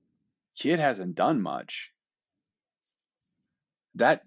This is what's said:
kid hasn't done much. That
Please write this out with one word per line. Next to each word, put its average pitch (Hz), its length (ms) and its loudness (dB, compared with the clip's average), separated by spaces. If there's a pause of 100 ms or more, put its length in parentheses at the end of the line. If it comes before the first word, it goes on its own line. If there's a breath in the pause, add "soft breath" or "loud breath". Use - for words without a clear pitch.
(560)
kid 165 240 0
hasn't 98 340 -2
done 120 260 2
much. 69 520 -8 (2000)
That 127 320 4